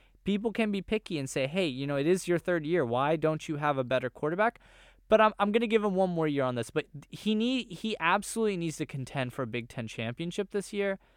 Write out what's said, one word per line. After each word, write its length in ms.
people 300
can 180
be 120
picky 360
and 120
say, 160
"Hey, 200
you 200
know, 100
it 100
is 220
your 100
third 280
year. 180
Why 320
don't 320
you 80
have 220
a 60
better 260
quarterback?" 500
But 100
I'm, 200
I'm 120
gonna 160
give 160
him 120
one 160
more 180
year 160
on 120
this. 120
But 160
he 260
need, 380
he 260
absolutely 600
needs 180
to 100
contend 460
for 100
a 40
Big 240
Ten 180
championship 600
this 240
year, 240